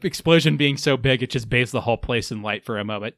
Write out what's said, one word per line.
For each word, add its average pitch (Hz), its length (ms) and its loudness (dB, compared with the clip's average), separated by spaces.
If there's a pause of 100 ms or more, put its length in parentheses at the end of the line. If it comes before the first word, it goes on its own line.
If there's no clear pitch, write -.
explosion 165 540 4
being 139 180 2
so 139 220 2
big, 127 260 2
it 123 60 -6
just 113 200 -4
bathes 123 220 2
the 117 100 -2
whole 117 160 2
place 120 320 -4
in 110 120 -8
light 104 240 -6
for 110 120 -4
a 104 60 -4
moment. 104 340 -6